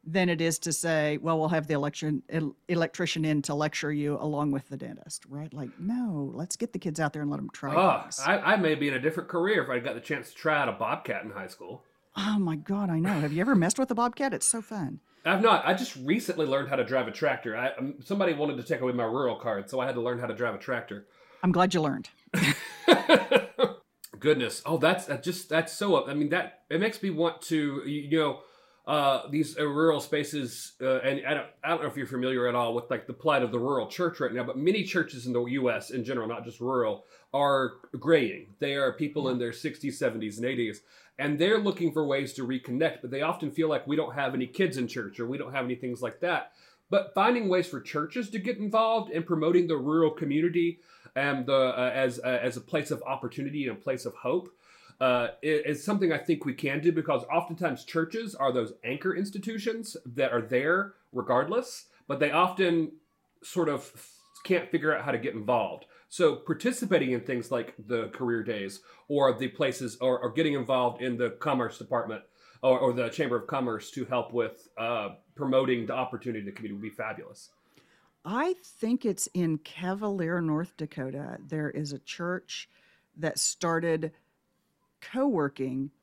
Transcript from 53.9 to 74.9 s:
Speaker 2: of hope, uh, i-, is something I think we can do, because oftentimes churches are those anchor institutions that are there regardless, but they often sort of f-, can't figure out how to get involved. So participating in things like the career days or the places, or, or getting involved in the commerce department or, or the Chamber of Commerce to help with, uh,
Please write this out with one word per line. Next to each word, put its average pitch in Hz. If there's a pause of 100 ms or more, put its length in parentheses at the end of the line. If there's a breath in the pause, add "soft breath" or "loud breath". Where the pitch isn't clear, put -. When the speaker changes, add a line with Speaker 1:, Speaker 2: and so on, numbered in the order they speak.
Speaker 2:
of -
hope, 165 (500 loud breath)
uh, 123 (140)
i-, 147
is 151
something 196
I 156
think 156
we 135
can 143
do, 170
because 147
oftentimes 170
churches 196
are 135
those 117 (100)
anchor 143
institutions 214
that 117
are 120
there 143 (180 soft breath)
regardless, 135 (200 soft breath)
but 135
they 143
often 170 (500)
sort 165
of 143
f-, - (260)
can't 180
figure 151
out 95
how 139
to 120
get 117
involved. 107 (240 soft breath)
So -
participating 175
in 120
things 120
like 117
the 110
career 117
days 101 (280 loud breath)
or 139
the 123
places, 131
or, 127
or 120
getting 151
involved 127
in 127
the 120
commerce 127
department 113 (380 soft breath)
or, 127
or 127
the 120
Chamber 123
of 110
Commerce 123
to 127
help 123
with, -
uh, 110 (260)